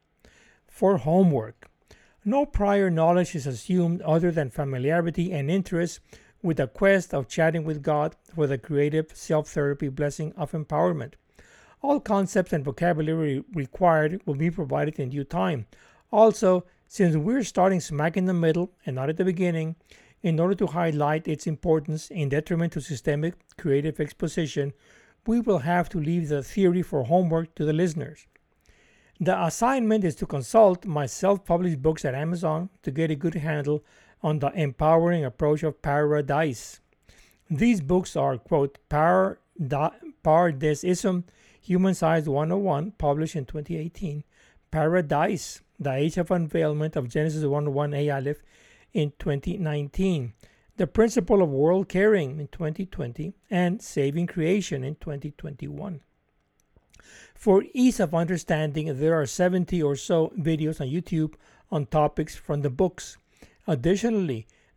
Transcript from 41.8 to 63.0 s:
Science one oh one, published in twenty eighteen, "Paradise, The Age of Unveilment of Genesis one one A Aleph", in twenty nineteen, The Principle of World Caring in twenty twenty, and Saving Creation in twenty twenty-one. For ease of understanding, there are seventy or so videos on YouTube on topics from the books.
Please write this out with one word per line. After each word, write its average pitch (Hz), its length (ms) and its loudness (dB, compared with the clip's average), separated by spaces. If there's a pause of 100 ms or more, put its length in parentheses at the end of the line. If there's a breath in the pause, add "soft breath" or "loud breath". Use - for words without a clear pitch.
Science 160 320 2
one 151 260 0
oh 190 60 0
one, 185 340 -2
published 156 440 -2
in 135 100 -6
twenty 156 300 -8
eighteen, 156 480 -8 (460 soft breath)
"Paradise, 160 920 0 (160)
The 135 140 -4
Age 147 260 0
of 165 120 -2
Unveilment 156 640 0
of 127 120 -4
Genesis 151 360 -2
one 147 280 0
one 147 220 -2
A 147 160 0
Aleph", 139 320 -4 (500 soft breath)
in 147 260 -2
twenty 147 380 -4
nineteen, 147 760 -2 (420 soft breath)
The 190 100 0
Principle 220 560 4
of 165 60 4
World 160 400 2
Caring 185 500 2
in 143 100 -8
twenty 160 360 -6
twenty, 151 500 -10 (160)
and 180 300 0
Saving 151 460 -2
Creation 170 580 -2
in 151 120 -8
twenty 147 340 -10
twenty-one. 147 720 -12 (1300 loud breath)
For 202 380 4
ease 254 260 4
of 170 160 0
understanding, 156 840 -2
there 160 200 2
are 143 80 0
seventy 180 560 0
or 143 140 0
so 165 420 0
videos 156 420 -2
on 135 80 -4
YouTube 156 460 -2 (360 soft breath)
on 147 160 -2
topics 151 500 0
from 147 240 -6
the 139 100 -2
books. - 460 -2 (500 soft breath)